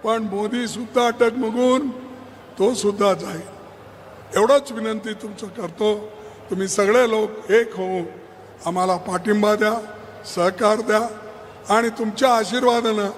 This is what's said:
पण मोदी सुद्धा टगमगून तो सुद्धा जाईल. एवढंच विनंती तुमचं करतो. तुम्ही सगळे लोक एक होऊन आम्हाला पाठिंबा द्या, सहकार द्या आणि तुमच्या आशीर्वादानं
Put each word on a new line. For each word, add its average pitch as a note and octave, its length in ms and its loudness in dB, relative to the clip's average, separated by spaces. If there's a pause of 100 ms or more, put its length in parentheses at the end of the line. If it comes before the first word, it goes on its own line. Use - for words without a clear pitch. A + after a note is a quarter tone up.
पण A3+ 180 0
मोदी G#3+ 460 -4
सुद्धा A#3+ 420 0 (100)
टगमगून B3 680 2 (680)
तो G#3+ 160 4
सुद्धा G3+ 400 2
जाईल. E3 380 -8 (840)
एवढंच C4 360 4
विनंती A3 400 -6
तुमचं G#3 340 -12
करतो. G#3 640 -4 (420)
तुम्ही F#3+ 180 -2
सगळे A3 420 4
लोक G#3+ 400 -2
एक A3+ 260 4
होऊन F#3 280 -4 (600)
आम्हाला F3+ 300 0
पाठिंबा G#3 580 2
द्या, G#3+ 400 -2 (400)
सहकार G3 460 2
द्या A3 200 2 (760)
आणि A#3 120 4
तुमच्या A3+ 480 2
आशीर्वादानं A3+ 800 2